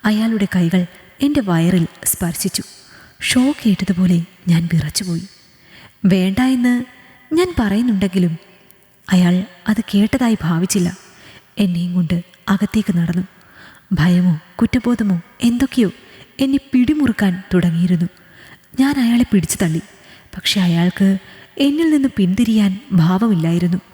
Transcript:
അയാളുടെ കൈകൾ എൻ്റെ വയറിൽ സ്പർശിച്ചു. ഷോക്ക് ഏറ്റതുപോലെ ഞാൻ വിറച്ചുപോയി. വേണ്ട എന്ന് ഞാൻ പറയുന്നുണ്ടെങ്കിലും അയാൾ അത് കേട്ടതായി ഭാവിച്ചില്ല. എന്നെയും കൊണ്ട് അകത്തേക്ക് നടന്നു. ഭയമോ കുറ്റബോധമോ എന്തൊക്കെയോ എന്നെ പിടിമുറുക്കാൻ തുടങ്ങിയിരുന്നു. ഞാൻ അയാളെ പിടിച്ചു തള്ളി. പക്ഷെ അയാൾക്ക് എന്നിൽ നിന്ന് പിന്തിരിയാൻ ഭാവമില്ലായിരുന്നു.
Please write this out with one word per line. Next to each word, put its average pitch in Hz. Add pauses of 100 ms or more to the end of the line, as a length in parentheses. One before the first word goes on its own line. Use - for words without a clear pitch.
അയാളുടെ 214
കൈകൾ 175 (360)
എൻ്റെ 285
വയറിൽ 170 (180)
സ്പർശിച്ചു. - (580)
ഷോക്ക് 254
ഏറ്റതുപോലെ 180 (220)
ഞാൻ 170
വിറച്ചുപോയി. 165 (800)
വേണ്ട 190
എന്ന് 247 (500)
ഞാൻ 359
പറയുന്നുണ്ടെങ്കിലും 196 (760)
അയാൾ 180 (220)
അത് 220
കേട്ടതായി 220
ഭാവിച്ചില്ല. 175 (600)
എന്നെയും 175
കൊണ്ട് 175 (260)
അകത്തേക്ക് 202
നടന്നു. 170 (720)
ഭയമോ 175 (200)
കുറ്റബോധമോ 226 (200)
എന്തൊക്കെയോ 240 (480)
എന്നെ 269 (120)
പിടിമുറുക്കാൻ 240 (100)
തുടങ്ങിയിരുന്നു. 175 (720)
ഞാൻ 277
അയാളെ 240
പിടിച്ചു 175
തള്ളി. 160 (540)
പക്ഷെ -
അയാൾക്ക് 180 (400)
എന്നിൽ 302
നിന്ന് 277
പിന്തിരിയാൻ 208 (120)
ഭാവമില്ലായിരുന്നു. 175 (160)